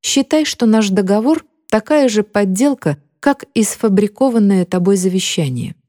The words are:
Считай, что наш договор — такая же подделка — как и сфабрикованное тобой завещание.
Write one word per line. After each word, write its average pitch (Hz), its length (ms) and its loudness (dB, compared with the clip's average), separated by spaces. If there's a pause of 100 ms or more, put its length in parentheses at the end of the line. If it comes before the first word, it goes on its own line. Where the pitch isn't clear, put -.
Считай, 294 420 0
что - 220 -4
наш 214 240 2
договор — 214 540 0 (240)
такая 262 400 0
же 214 160 0
подделка — 202 720 -2 (220)
как 277 240 -2 (100)
и 226 80 0
сфабрикованное 208 1000 0
тобой 185 320 0
завещание. 175 800 -4 (120)